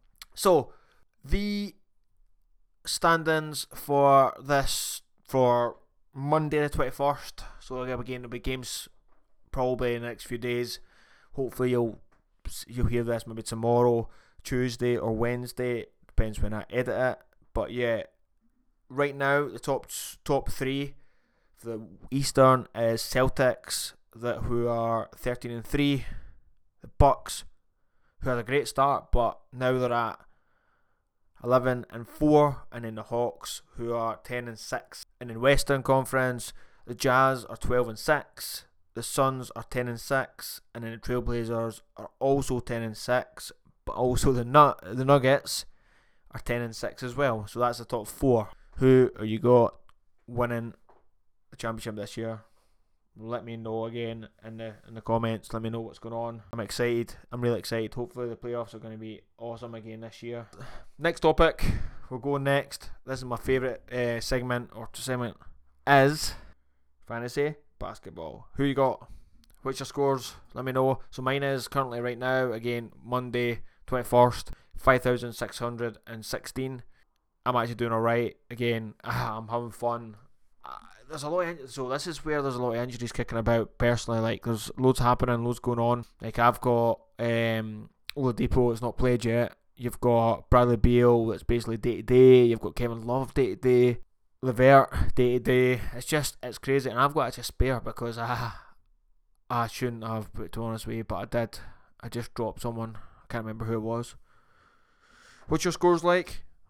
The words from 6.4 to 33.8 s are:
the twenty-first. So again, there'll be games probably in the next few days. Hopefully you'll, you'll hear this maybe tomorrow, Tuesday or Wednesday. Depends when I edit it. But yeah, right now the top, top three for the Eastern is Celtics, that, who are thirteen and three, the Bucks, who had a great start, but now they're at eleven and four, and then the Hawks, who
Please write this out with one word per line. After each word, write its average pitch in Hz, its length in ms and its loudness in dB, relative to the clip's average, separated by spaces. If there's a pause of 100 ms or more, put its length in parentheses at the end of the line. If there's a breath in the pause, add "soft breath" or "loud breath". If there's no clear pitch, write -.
the 147 80 2
twenty-first. 143 760 -2 (160)
So 127 240 -10
again, 123 400 -6
there'll 120 60 -14
be 120 100 -10
games 127 500 -6 (640)
probably 127 440 0
in 117 80 -6
the 120 60 -8
next 110 160 -12
few 120 140 -8
days. 120 420 -4 (520 soft breath)
Hopefully 127 380 -2
you'll, 120 300 0 (640)
you'll 120 200 0
hear 120 160 2
this 117 240 -2
maybe 113 160 -12
tomorrow, 117 640 2 (340 soft breath)
Tuesday 123 540 -2
or 110 160 -2
Wednesday. 120 720 -4 (200)
Depends - 340 0
when 104 140 0
I 107 160 -6
edit 123 180 -2
it. 120 300 0 (340)
But 107 200 -4
yeah, 117 300 -2 (840)
right 139 280 -2
now 139 320 2
the 101 100 -12
top, - 280 -2 (380)
top 139 260 0
three 139 440 -4 (640)
for 117 120 -14
the 110 200 -10 (220)
Eastern 131 640 4
is 113 280 0
Celtics, - 920 0 (200)
that, 117 280 -6
who 120 260 0
are 117 480 -2
thirteen 120 360 -6
and 117 120 -10
three, 143 400 0 (760 loud breath)
the - 80 -20
Bucks, - 560 0 (760)
who 131 100 -4
had 123 80 0
a 117 40 -6
great 123 260 -2
start, 135 440 0
but 117 260 2 (140)
now 127 260 0
they're 123 140 0
at 117 260 -2 (1300)
eleven 123 460 2
and 117 180 -12
four, 147 640 4
and 117 120 -12
then 110 120 -8
the 110 80 -12
Hawks, - 580 -6 (140)
who 117 160 -6